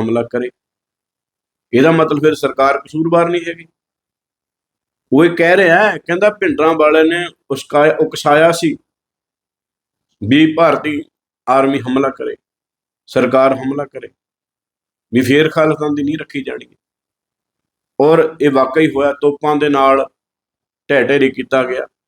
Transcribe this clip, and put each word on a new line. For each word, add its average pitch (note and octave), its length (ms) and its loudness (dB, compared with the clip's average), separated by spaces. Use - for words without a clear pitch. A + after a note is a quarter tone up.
ਹਮਲਾ A2+ 220 -2
ਕਰੇ। B2 280 -8
ਇਹਦਾ C3+ 180 4
ਮਤਲਬ D#3+ 300 0
ਫਿਰ D#3 140 2
ਸਰਕਾਰ C#3 440 -2
ਕਸੂਰਵਾਰ E3 500 -2
ਨਹੀਂ F3 200 -4
ਹੈਗੀ। E3 180 -14
ਉਹ C#3+ 120 4
ਇਹ F3 60 4
ਕਹਿ E3+ 260 2
ਰਿਹਾ F#3+ 360 4
ਹੈ, D#3+ 60 -8
ਕਹਿੰਦਾ F#3+ 320 -2
ਭਿੰਡਰਾਂ D#3+ 440 0
ਵਾਲੇ D#3 280 4
ਨੇ E3+ 240 -2
ਉਸਕਾਇਆ, D3 500 0
ਉਕਸਾਇਆ D#3 520 2
ਸੀ E3 220 -4
ਵੀ D#3 260 4
ਭਾਰਤੀ D3+ 480 0
ਆਰਮੀ C3+ 320 0
ਹਮਲਾ C3 280 -2
ਕਰੇ, B2+ 280 -10
ਸਰਕਾਰ C3 480 0
ਹਮਲਾ C3+ 300 -8
ਕਰੇ, B2 240 -18
ਵੀ B2 60 2
ਫੇਰ D3 300 2
ਖਾਲਿਸਤਾਨ D3+ 440 -2
ਦੀ C#3+ 80 -4
ਨੀਂਹ D3+ 160 -4
ਰੱਖੀ C#3+ 240 -12
ਜਾਣੀ B2+ 240 -12
ਹੈ। - 100 -20
ਔਰ D#3+ 400 2
ਇਹ D3 100 2
ਵਾਕਈ C3+ 360 0
ਹੋਇਆ, C#3 260 -2
ਤੋਪਾਂ D3 440 -2
ਦੇ D3 120 0
ਨਾਲ C3+ 380 2
ਢਹਿ B2+ 180 2
ਢੇਰੀ C3+ 220 2
ਕੀਤਾ C3 320 -4
ਗਿਆ B2+ 240 -8